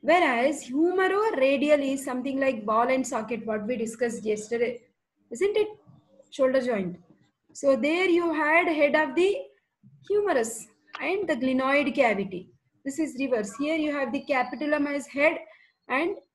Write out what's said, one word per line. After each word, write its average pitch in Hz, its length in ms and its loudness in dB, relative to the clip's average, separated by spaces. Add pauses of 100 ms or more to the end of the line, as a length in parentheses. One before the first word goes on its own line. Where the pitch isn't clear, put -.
Whereas 277 600 2
humero 359 580 2 (160)
radial 277 440 4
is 269 240 -2
something 262 340 -4
like 254 260 0
ball 220 220 2
and 262 180 0
socket, 226 400 -6
what 214 220 -4
we 247 80 -2
discussed 220 480 -4
yesterday, 220 560 -4 (500)
isn't 392 280 -2
it? 427 100 2 (640)
Shoulder 262 300 2
joint. 196 340 -2 (580)
So 269 220 2
there 330 340 0
you 339 240 2
had 311 340 2
head 294 280 2
of 302 180 2
the 370 220 2 (760)
humerus 370 580 0 (340)
and 349 260 -2
the 311 80 0
glenoid 262 580 2
cavity. 196 560 0 (360)
This 269 120 -6
is 294 220 -4
reverse. 233 400 -2
Here 302 160 0
you 302 180 0
have 269 200 -4
the 277 80 -4
capitulum 285 680 -2
as 285 200 -4
head 294 300 0 (520)
and 320 260 -2 (200)